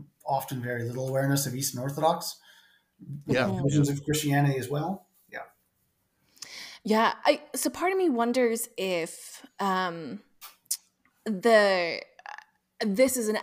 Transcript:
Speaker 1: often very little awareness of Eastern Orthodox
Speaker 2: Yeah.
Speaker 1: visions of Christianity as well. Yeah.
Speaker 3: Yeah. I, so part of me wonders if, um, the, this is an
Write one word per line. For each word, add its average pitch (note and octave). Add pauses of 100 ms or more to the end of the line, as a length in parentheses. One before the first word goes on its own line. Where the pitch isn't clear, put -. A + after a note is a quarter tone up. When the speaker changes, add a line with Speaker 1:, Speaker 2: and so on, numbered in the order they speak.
(260)
Speaker 1:
often C3+
very A#2+
little B2
awareness C3+
of -
Eastern C3
Orthodox D3+ (880)
Speaker 2:
Yeah. C3+
Speaker 1:
visions C#3+
of C#3+
Christianity C#3+
as A#2
well. D#3 (240)
Yeah. - (1400)
Speaker 3:
Yeah. A3 (100)
I, - (140)
so C4+
part F4+
of F#4+
me F4+
wonders A#3 (100)
if, F3 (140)
um, F#3 (1040)
the, G3 (800)
this A#3
is A3+
an G#3+